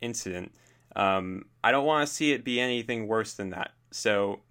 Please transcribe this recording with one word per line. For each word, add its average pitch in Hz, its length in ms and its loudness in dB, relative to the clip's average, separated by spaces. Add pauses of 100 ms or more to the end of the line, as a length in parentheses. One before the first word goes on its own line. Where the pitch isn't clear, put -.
incident. 95 500 -6 (440)
Um, 95 500 0 (180)
I 113 80 6
don't 139 140 4
wanna 151 220 2
see 147 260 0
it 123 100 -2
be 123 160 0
anything 120 480 -2
worse 110 260 0
than 98 180 -6
that. - 200 -8 (200)
So 101 600 2